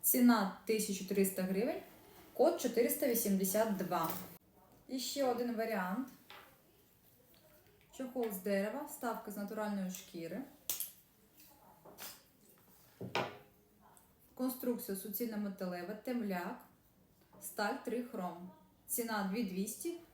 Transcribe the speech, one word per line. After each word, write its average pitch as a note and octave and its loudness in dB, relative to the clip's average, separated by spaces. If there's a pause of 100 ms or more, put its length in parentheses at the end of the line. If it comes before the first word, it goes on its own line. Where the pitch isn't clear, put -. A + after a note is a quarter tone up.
Ціна A#3 6
тисяча G#3 0
триста G3 2
гривень, G3 0 (520)
код E4+ 6
чотириста C4 2
вісімдесят G#3 4
два. F3 0 (760)
І C4 -4
ще C#4 -2
один A#3+ 2
варіант. A3 0 (1900)
Чохол B3 -2
з F#3+ -6
дерева, G#3 0
вставка A3 -6
з F#3+ -8
натуральної G3+ -2
шкіри. F3 -8 (4000)
Конструкція B3 -2
суцільна G#3+ -4
металева, F#3+ -4
темляк, G#3 -2 (840)
сталь G#3+ 0 (100)
три A#3+ 0
хром. F3+ -6 (360)
Ціна G#3+ 0
дві A#3+ 2
двісті G3+ -2 (140)